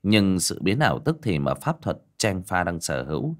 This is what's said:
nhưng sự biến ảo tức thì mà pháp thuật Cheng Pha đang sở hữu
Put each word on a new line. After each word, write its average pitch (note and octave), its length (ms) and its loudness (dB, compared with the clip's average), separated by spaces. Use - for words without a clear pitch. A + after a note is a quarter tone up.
nhưng G2 360 4
sự - 220 -4
biến G#2+ 180 2
ảo F2 200 2
tức - 220 -2
thì F2 180 0
mà C2+ 140 0
pháp - 280 -4
thuật - 160 -4
Cheng F#2+ 240 0
Pha F2+ 200 0
đang F2 160 -2
sở C2+ 240 -4
hữu G2 360 -4